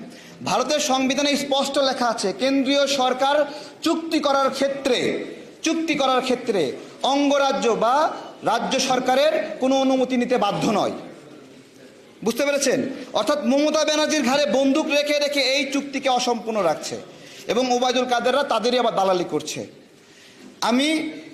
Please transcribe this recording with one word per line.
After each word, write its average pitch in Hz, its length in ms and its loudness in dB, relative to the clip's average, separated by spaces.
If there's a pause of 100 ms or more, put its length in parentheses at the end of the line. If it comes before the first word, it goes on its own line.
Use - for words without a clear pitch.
(440)
ভারতের 254 360 0
সংবিধানে 262 560 0
স্পষ্ট 277 420 -2
লেখা 262 280 0
আছে, 214 320 -2
কেন্দ্রীয় 269 480 2
সরকার 269 580 2 (380)
চুক্তি 320 380 0
করার 269 300 2
ক্ষেত্রে, 254 760 -2 (380)
চুক্তি 320 320 0
করার 262 260 2
ক্ষেত্রে 233 520 0 (300)
অঙ্গরাজ্য 277 680 2
বা 226 400 2 (320)
রাজ্য 208 380 0
সরকারের 262 800 2
কোনো 269 200 2
অনুমতি 262 360 2
নিতে 240 220 2
বাধ্য 202 300 0
নয়। 160 240 0 (1300)
বুঝতে 240 220 0
পেরেছেন? 277 360 0 (300)
অর্থাৎ 220 320 0
মমতা 294 400 2
ব্যানার্জির 302 380 0
ঘাড়ে 277 240 2
বন্দুক 269 400 2
রেখে 285 320 0
রেখে 285 220 0
এই 277 320 0
চুক্তিকে 269 360 -4
অসম্পূর্ণ 233 520 0
রাখছে 151 360 -2 (500)
এবং 247 260 0
ওবায়দুল 247 320 2
কাদেররা 247 380 2
তাদেরই 247 360 0
আবার 233 160 2
দালালি 190 300 2
করছে। 143 420 -6 (920)
আমি 285 500 0 (240)